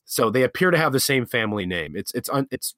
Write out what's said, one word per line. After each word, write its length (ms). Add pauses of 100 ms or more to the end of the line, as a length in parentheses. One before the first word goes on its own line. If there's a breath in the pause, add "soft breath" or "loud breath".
So 240
they 140
appear 280
to 60
have 160
the 60
same 260
family 400
name. 300
It's, 180
it's 160
un-, 220
it's 260